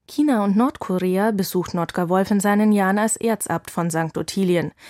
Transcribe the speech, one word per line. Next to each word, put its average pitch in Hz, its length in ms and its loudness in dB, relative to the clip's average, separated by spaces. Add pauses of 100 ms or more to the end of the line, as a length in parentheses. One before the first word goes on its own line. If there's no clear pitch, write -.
China 262 380 0
und 196 120 2
Nordkorea 196 760 0
besucht 185 420 -2
Notker 175 360 -2
Wolf 190 200 2
in 202 120 2
seinen 208 320 4
Jahren 196 260 2
als 220 160 0
Erzabt 208 560 -4
von 170 180 -2
Sankt 160 300 -4
Ottilien, 170 520 0 (180)